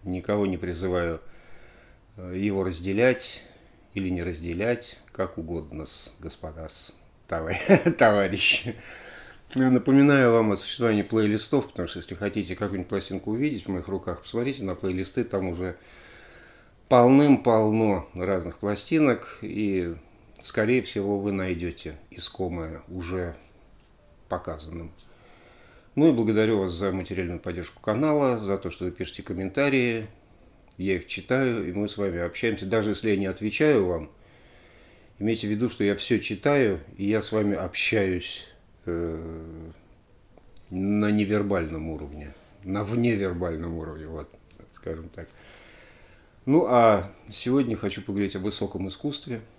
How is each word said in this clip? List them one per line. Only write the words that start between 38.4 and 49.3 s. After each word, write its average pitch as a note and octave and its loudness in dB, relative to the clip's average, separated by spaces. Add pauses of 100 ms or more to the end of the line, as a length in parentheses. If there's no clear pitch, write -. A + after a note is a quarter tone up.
э, E2 -6 (1000)
на G#2 0
невербальном G2 0
уровне, D2 -12 (280)
на G2 -4
вневербальном F#2 0
уровне, D#2 -10
вот, D#2 -12 (420)
скажем D#2+ -12
так. E2 -16 (1160)
Ну, D3+ 4
а A2 6 (200)
сегодня B2 0
хочу G2+ -4
поговорить G2 -4
о F#2+ -6
высоком F#2+ -4
искусстве. C3 -8 (200)